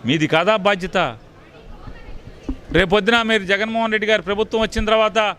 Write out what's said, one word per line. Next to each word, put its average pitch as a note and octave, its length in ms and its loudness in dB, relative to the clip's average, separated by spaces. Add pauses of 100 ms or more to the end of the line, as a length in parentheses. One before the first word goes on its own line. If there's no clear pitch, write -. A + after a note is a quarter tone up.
మీది D3+ 200 2
కాదా F3 300 2
బాధ్యత? F3+ 600 0 (1500)
రేపొద్దున G3 500 2
మీరు, A3 200 0
జగన్మోహన్ A3 500 -2
రెడ్డి G#3+ 140 0
గారి G#3 160 2
ప్రభుత్వం G#3 380 -2
వచ్చిన A3 240 -2
తర్వాత A3 340 2 (200)